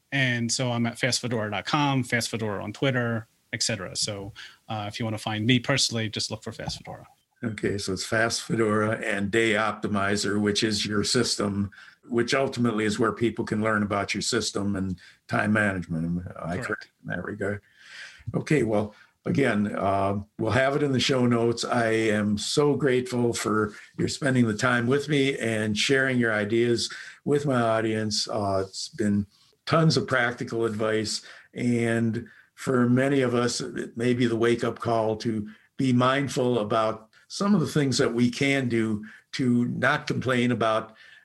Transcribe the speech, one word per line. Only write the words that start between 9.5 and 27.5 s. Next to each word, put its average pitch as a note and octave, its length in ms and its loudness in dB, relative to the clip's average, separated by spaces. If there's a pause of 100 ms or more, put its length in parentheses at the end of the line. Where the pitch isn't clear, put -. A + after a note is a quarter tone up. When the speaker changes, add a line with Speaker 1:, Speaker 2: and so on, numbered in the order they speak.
Speaker 2:
Optimizer, G#2 840 0
which G#2 220 2
is A2 240 0
your G#2 180 -2
system, G2+ 680 0 (360)
which A#2+ 280 0
ultimately A#2+ 500 0
is G#2 140 0
where A2+ 120 4
people A2 320 -2
can G#2+ 200 -2
learn G#2+ 180 2
about G2+ 320 -2
your G2+ 80 -4
system G2+ 540 -2
and F#2+ 240 -4 (280)
time G#2+ 240 0
management. F#2+ 540 0
Am F2 180 -4 (140)
I F2 200 -6
Speaker 1:
Correct. A#2+ 100 -6
Speaker 2:
correct G#2+ 200 -8 (140)
in G#2 80 -12
that F2+ 160 -6
regard? G2+ 360 -6 (760)
Okay, C#3 260 0
well, G#2+ 320 0 (320)
again, A2 500 2
uh, G2 440 0 (180)
we'll A2 140 0
have C3 240 2
it C#3+ 80 2
in C#3 80 0
the B2+ 80 2
show B2+ 260 2
notes. A#2 400 2
I A#2 240 0
am G#2+ 480 2
so D3 380 2
grateful B2 580 0
for G#2+ 400 0 (240)
your A2+ 100 0
spending B2+ 380 2
the G#2+ 100 0
time A#2+ 300 0
with C#3+ 240 0
me C#3 300 2
and A2 360 0
sharing C3+ 440 2
your A#2 140 2
ideas A2+ 600 0 (320)
with C#3+ 220 0
my B2+ 120 2